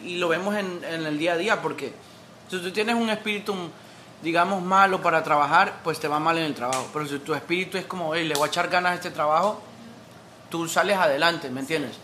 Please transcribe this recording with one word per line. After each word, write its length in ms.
y 140
lo 120
vemos 280
en, 280
en 200
el 140
día 160
a 20
día, 260
porque 300
si 100
tú 140
tienes 220
un 160
espíritu, 440
digamos, 400
malo 400
para 200
trabajar, 640
pues 160
te 80
va 120
mal 180
en 60
el 100
trabajo, 380
pero 140
si 120
tu 160
espíritu 420
es 100
como, 280
"Hey, 120
le 80
voy 100
a 40
echar 200
ganas 240
a 20
este 160
trabajo", 500
tú 200
sales 280
adelante, 540
¿me 100
entiendes? 440